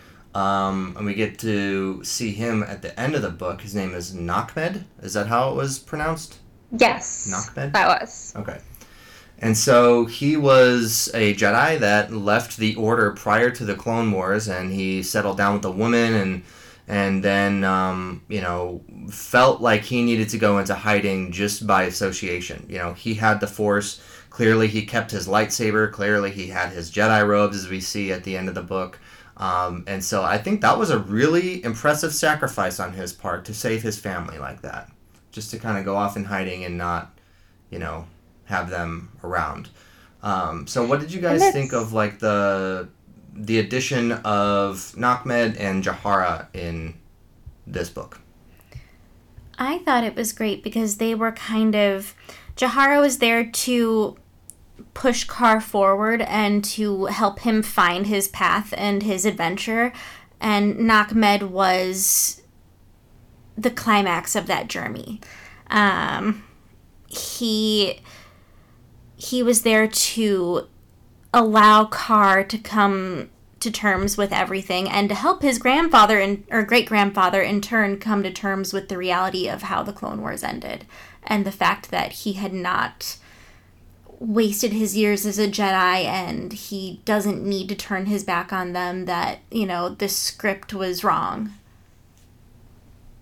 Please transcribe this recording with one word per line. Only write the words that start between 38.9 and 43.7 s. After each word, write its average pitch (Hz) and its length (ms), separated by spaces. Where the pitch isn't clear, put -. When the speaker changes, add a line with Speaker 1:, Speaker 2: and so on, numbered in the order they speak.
Speaker 1:
around. 82 460
Um, 87 440
so 120 180
what 139 160
did 160 100
you 180 120
guys 165 180
Speaker 2:
And 190 40
it's 190 100
Speaker 1:
think 135 180
of, 110 220
like, 107 240
the, 98 680
the 107 280
addition 120 520